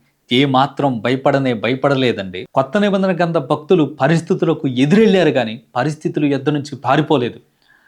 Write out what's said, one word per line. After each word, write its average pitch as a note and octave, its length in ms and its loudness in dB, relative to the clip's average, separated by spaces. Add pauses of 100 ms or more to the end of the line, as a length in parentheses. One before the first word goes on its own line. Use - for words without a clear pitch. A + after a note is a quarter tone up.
(320)
ఏ C3 140 4
మాత్రం C3+ 540 0
భయపడనే C3+ 540 0
భయపడలేదండి. A2+ 1000 -2
కొత్త C3+ 240 -2
నిబంధన G3 380 0
గ్రంథ E3+ 220 -2
భక్తులు D3+ 640 0
పరిస్థితులకు D#3+ 680 0
ఎదురెళ్ళారు, E3 640 4
కానీ A#2+ 320 -2 (140)
పరిస్థితులు D3+ 500 -4
ఎద్దు C#3+ 240 -2
నుంచి C#3+ 260 -4
పారిపోలేదు. C3+ 640 0 (480)